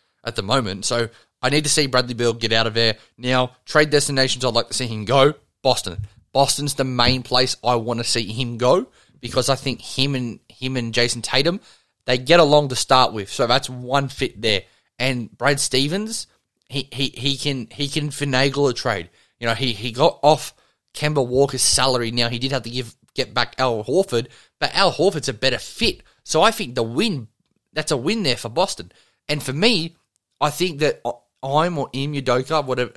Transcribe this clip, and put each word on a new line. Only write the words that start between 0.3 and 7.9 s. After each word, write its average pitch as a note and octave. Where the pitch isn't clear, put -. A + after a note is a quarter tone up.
the G#2
moment. G2+
So A#2
I B2+
need D3
to C#3+
see D3
Bradley B2+
Beal A#2
get A#2
out A2+
of G#2+
there. A2+
Now, B2+
trade D#3
destinations, C3+
I'd A#2+
like A#2
to -
see C3
him A2
go. C3+
Boston. B2
Boston's C#3
the C3+
main B2+
place B2+
I B2
wanna A#2